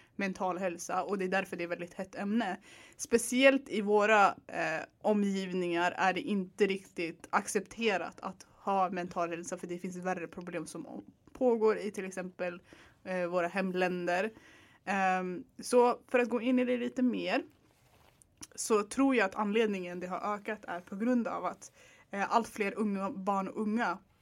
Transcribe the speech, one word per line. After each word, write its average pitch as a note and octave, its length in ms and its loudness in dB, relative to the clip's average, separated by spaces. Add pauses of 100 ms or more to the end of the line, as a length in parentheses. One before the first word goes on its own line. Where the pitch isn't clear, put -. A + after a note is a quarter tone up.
(160)
mental F#3+ 420 -2
hälsa F3+ 460 -2
och G3 140 -2
det F#3 60 -2
är F#3 40 -2
därför F#3+ 280 -2
det F3 60 -6
är F3 40 -2
ett E3+ 60 -12
väldigt F3 220 -8
hett F#3 200 -10
ämne. G3+ 420 -2 (400)
Speciellt C4 720 4
i G#3 120 -2
våra, G#3 480 6
eh, D#3+ 560 -4 (180)
omgivningar F#3 920 0
är F#3 160 2
det F3 80 -4
inte G3 460 0
riktigt F3+ 640 -6
accepterat G3+ 880 -2
att - 260 -10 (100)
ha F#3+ 340 0
mental F3 400 -4
hälsa, F3 260 -8
för F3+ 100 -10
det F3 120 -8
finns F3+ 180 -8
värre F3+ 320 -4
problem F3 380 -8
som - 380 -14 (280)
pågår A3 460 4
i G3 120 -4
till G3 140 -6
exempel, F3+ 560 -8 (440)
eh, F#3 220 -2
våra F3 220 2
hemländer. F3+ 840 0 (540)
Ehm, F#3 600 0 (140)
så A#3+ 400 4 (100)
för B3+ 100 4
att A#3+ 100 2
gå A#3+ 120 0
in B3 180 2
i B3 60 4
det B3 120 0
lite B3 260 -2
mer G#3 400 2 (1120)
så G#3+ 280 2
tror C4 340 2
jag G#3 100 6
att G3 80 -8
anledningen G3+ 640 0
det F3+ 60 -6
har F#3 280 -4
ökat G#3 300 -8
är F3 160 -8
på G3 160 -12
grund A#3 320 2
av F3 160 -4
att, - 280 -6 (380)
eh, G3 240 -2
allt A3+ 140 2
fler G3+ 300 -2
unga, G3 320 0
barn F#3+ 380 -2
och - 140 -6
unga G#3 360 0 (240)